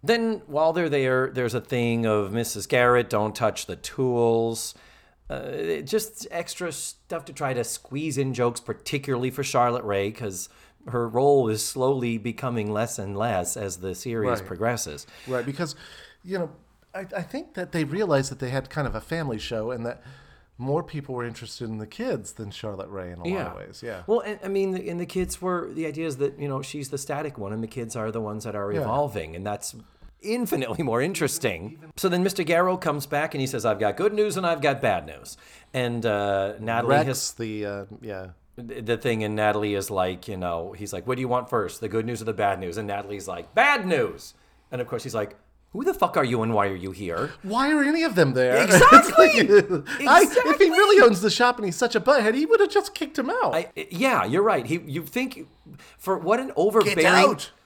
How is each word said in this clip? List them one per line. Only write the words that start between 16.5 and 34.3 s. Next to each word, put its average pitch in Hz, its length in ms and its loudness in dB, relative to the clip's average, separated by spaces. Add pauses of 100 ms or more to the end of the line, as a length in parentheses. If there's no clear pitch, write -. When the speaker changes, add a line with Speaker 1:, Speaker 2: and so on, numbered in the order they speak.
Speaker 2:
I, 196 120 -10 (100)
I 180 60 -6
think 277 320 -10
that 180 180 -10
they 165 100 -2
realized 147 480 0
that 135 80 -12
they 127 120 -6
had 131 200 -6
kind 147 160 -4
of 110 80 -4
a 110 60 -4
family 147 380 -6
show 113 340 -6
and 117 120 -8
that 120 160 -8 (580)
more 143 260 -2
people 139 320 -10
were 120 80 -6
interested 117 440 -10
in 110 100 -8
the 107 100 -10
kids 202 460 -6
than 101 180 -12
Charlotte 98 360 -10
Rae 92 220 -10
in 87 80 -14
a 87 60 -14
lot - 20 -4
of 180 60 -2
Speaker 1:
Yeah. 156 240 -6
Speaker 2:
ways. - 280 -16
Yeah. 101 220 -10
Speaker 1:
Well, 220 140 2
and, 202 240 -8
I 190 40 -8
mean, 196 280 0
and 170 240 -6
the 175 60 -6
kids 180 360 -4
were, 180 300 -2
the 160 140 -4
idea 156 200 -6
is 135 120 -6
that, 139 200 -2
you 147 80 -6
know, 135 160 -4
she's 139 280 -10
the 139 80 -6
static 147 380 -6
one 101 160 -6
and 113 120 -4
the - 20 -8
kids 113 300 -8
are 110 160 -4
the 113 80 -4
ones 107 240 -6
that 107 100 -8
are 101 180 -4
Speaker 2:
Yeah. 101 100 -2
Speaker 1:
evolving, 104 520 -2
and 90 100 -10
that's 104 300 -6 (480)
infinitely 185 600 -2
more 120 180 0
interesting. 127 760 -4 (180)
So 196 120 -2
then 180 140 2
Mister 185 220 -2
Garrow 175 320 2
comes 147 300 -4
back 156 280 -4
and 147 60 -4
he 131 60 -2
says, 123 200 -4
"I've 104 140 2
got 104 160 0
good 208 180 2
news 208 220 0